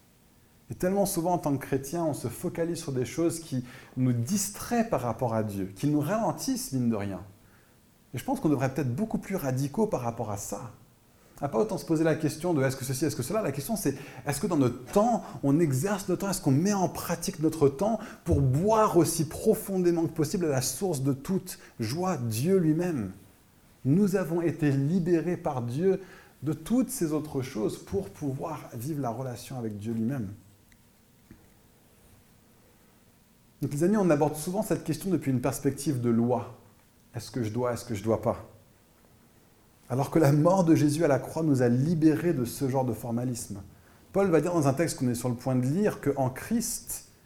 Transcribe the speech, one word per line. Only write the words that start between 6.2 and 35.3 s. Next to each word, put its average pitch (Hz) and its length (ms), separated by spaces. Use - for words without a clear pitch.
mine 123 200
de 110 40
rien. 98 260
Et 123 60
je - 40
pense 269 160
qu'on 160 100
devrait 131 220
peut-être 131 220
beaucoup 208 240
plus - 180
radicaux 143 520
par 156 140
rapport 117 280
à 101 80
ça. 127 340
À 143 60
pas 196 100
autant 208 200
se - 80
poser 165 180
la 160 120
question 165 380
de « 135 120
est-ce 135 100
que - 80
ceci, 135 220
est-ce 139 100
que 123 80
cela ? » 214 180
La 160 120
question 196 240
c'est « 135 180
est-ce - 140
que - 60
dans 165 100
notre 123 340
temps, 214 320
on 143 200
exerce 175 480
notre 175 120
temps ? 196 80
Est-ce 180 120
qu'on 143 100
met 175 220
en 185 160
pratique 170 500
notre 151 300
temps 208 280
pour 147 160
boire 185 560
aussi 160 260
profondément 180 800
que 160 80
possible 160 360
à - 20
la 135 120
source 160 400
de 135 120
toute - 440
joie, 160 380
Dieu 123 400
lui-même ? 156 560
Nous 185 320
avons 170 240
été 147 280
libérés 160 680
par 135 240
Dieu 170 400
de 147 80
toutes 233 380
ces 156 240
autres 143 280
choses 196 360
pour - 320
pouvoir 147 640
vivre 143 260
la 127 100
relation 123 480
avec 110 200
Dieu 110 160
lui-même. » 113 340
Donc 143 100
les 147 140
amis, 208 100
on 190 140
aborde 147 260
souvent 185 260
cette 175 220
question 175 260
depuis 143 220